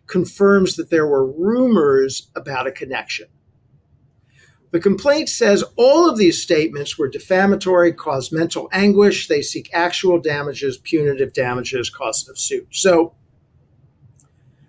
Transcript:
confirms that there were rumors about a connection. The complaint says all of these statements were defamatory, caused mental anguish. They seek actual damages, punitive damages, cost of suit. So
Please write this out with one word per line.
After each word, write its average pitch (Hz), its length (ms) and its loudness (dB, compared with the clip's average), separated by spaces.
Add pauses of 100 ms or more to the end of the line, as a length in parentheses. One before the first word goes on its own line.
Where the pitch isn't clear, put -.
confirms 190 720 2
that 165 120 -8
there 156 160 2
were 135 260 0
rumors 160 1040 0
about 131 300 -8
a 135 60 -6
connection. - 560 -12 (1400)
The 170 80 -2
complaint 285 500 0
says 202 340 0 (140)
all 294 320 6
of 233 80 -4
these 196 240 4
statements 151 560 -2
were 147 100 -2
defamatory, 185 840 2
caused 135 400 -8
mental 165 380 -4
anguish. 196 560 2
They 147 160 0
seek - 300 -12
actual 175 460 0
damages, 143 600 -6
punitive 139 540 -2
damages, 123 580 -4
cost - 360 -8
of - 120 -18
suit. - 320 -6
So 170 420 2 (1600)